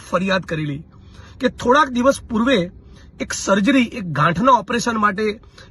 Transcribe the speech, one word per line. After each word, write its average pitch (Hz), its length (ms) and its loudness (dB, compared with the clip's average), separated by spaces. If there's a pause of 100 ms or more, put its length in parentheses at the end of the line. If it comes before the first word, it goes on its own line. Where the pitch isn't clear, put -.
ફરિયાદ 190 420 -2
કરેલી 156 380 -6 (540)
કે 254 180 0
થોડાક 269 360 2
દિવસ 247 320 2
પૂર્વે 233 360 0 (640)
એક - 140 -8
સર્જરી, 214 580 2
એક 214 200 -10
ગાંઠના 175 480 2
ઓપરેશન 240 360 -4
માટે 208 300 0 (440)